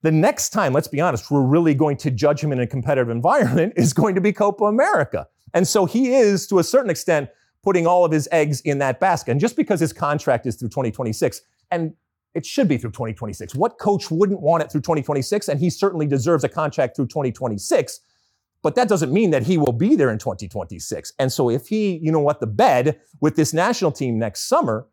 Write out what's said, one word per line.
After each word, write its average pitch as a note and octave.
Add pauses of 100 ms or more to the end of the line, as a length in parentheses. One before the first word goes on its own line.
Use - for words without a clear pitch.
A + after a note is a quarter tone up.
the D#3+
next F3+
time, E3+
let's D3
be C#3
honest, D3+
we're C#3+
really D#3
going C#3+
to D3+
judge D3
him D3
in B2+
a A#2+
competitive C3
environment D#3+
<laughs> -
is D3+
going G#3
to F#3+
be G3+
Copa G#3
America. G#3+ (260)
And F#3
so G3+
he B3
is, G#3
to F#3+
a E3+
certain B3
extent, D#3 (340)
putting F3+
all F3
of D#3+
his D3+
eggs D3+
in C#3+
that C3+
basket. F3+
And C3
just G#3+
because G3+
his D#3
contract D3
is A#2
through A#2
twenty C3
twenty-six, A#2+ (300)
and E3 (400)
it -
should C4
be C#3+
through A2+
twenty A2
twenty-six, G2+
what G3+
coach G3+
wouldn't F#3+
want E3
it -
through D3
twenty D#3
twenty-six? C#3+
And D3
he F3
certainly E3+
deserves C#3
a C#3
contract D3+
through C3
twenty C3+
twenty-six, B2 (600)
but -
that B3
doesn't D#3
mean F#3+
that C3+
he F3
will C3+
be F#3+
there C3+
in G#2
twenty G2+
twenty-six. E2+
And C3
so B2+
if C3
he, G#3
you D#3
know D#3+
what, D3
the A#2
bed C3 (200)
with D3+
this D#3
national F3+
team A#2+
next A2+
summer B2+